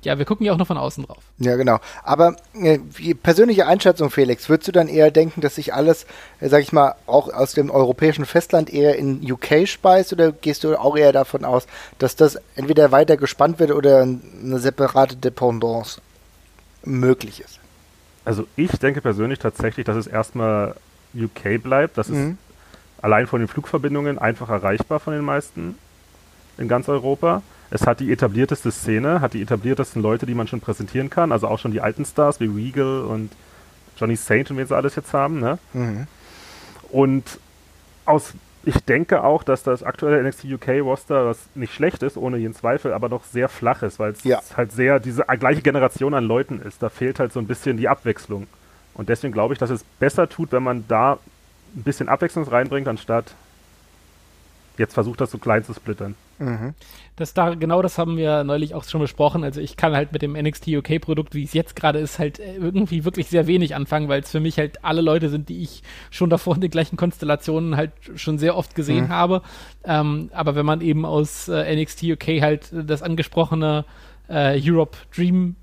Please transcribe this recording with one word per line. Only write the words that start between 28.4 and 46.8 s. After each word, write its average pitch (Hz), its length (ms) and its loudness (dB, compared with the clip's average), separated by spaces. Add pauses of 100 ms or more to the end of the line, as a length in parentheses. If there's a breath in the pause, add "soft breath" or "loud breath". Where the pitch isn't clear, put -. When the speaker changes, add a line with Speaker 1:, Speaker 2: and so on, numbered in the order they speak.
Speaker 3:
Szene, 127 480 -2
hat 135 140 -2
die 110 80 -6
etabliertesten 120 600 -4
Leute, 110 240 0
die 120 80 -4
man 113 140 -4
schon 117 140 -8
präsentieren 120 480 -6
kann. 165 240 0
Also 110 140 0
auch 107 120 -2
schon 117 120 -6
die 107 100 -4
alten - 240 -4
Stars 147 340 0
wie 117 60 -2
Regal 131 560 -2
und 110 280 -6 (720 soft breath)
Johnny 113 160 0
Saint 113 340 0
und 139 80 -6
wen 131 80 -4
sie 131 100 -2
alles 135 200 0
jetzt - 160 -10
haben, 147 300 -2
ne? 131 180 -2 (140)
Speaker 2:
Mhm. 120 340 -6 (840 loud breath)
Speaker 3:
Und 135 340 2 (840)
aus, 147 260 2 (320)
ich 135 220 0
denke 139 360 2
auch, 151 220 2
dass 131 200 -2
das 127 200 -2
aktuelle 147 360 0
N 127 80 0
X 135 100 -6
T 135 160 -10
U 131 40 -8
K 131 220 -2
Roster, 135 460 0
was 117 140 -2 (160)
nicht 123 180 -8
schlecht 165 300 -2
ist, 135 120 -4
ohne 123 220 -4
jeden 113 180 -6
Zweifel, 123 380 -2
aber 110 160 -4
doch 120 160 -8
sehr 123 240 -2
flach - 340 -2
ist, 104 160 -6
weil 104 140 -4
es - 100 -16
Speaker 2:
Ja. 127 160 2 (160)
Speaker 3:
halt 117 160 -4
sehr 127 300 2
diese 123 240 -4 (120)
gleiche 135 240 0
Generation 135 520 0
an 131 100 0
Leuten 117 380 -2
ist. - 200 -12